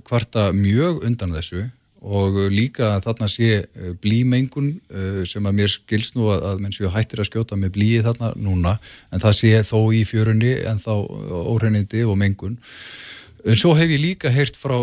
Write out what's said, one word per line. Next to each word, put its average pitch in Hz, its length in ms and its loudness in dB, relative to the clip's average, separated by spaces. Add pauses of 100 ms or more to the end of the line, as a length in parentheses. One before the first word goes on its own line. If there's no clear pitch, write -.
kvarta 110 500 0
mjög 120 500 2
undan 117 300 -2
þessu 85 360 -6 (320)
og 98 300 0 (200)
líka 107 480 0
að - 40 -6
þarna 113 240 -4
sé, 113 460 2
eh, 90 260 -10
blýmengun, 127 800 0 (100)
eh, 95 360 -4
sem 101 160 -6
að 101 120 0
mér 101 140 2
skilst - 460 -4
nú 113 160 0
að, 95 120 0 (120)
að 95 60 -4
menn 98 120 -6
séu 98 160 -4
hættir 110 300 -2
að 101 100 -2
skjóta 110 300 -4
með 95 140 0
blýi 107 300 2
þarna 117 340 -2
núna, 92 420 0 (340)
en 90 80 -4
það 104 140 6
sé 110 300 4
þó 110 280 2
í 113 140 4
fjörunni 110 600 0
en 107 120 -2
þá 110 140 -6 (580)
óhreinindi 110 580 0
og 98 80 2
mengun. 101 400 0 (880)
En 113 120 4
svo 170 180 4
hef 165 160 4
ég 143 100 2
líka 160 300 -2
heyrt 135 260 2
frá 131 260 -4